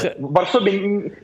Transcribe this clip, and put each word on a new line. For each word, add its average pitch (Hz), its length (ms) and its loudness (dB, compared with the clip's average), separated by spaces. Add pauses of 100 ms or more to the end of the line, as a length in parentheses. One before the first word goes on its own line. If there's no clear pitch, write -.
(180)
Варсобин 196 960 0 (120)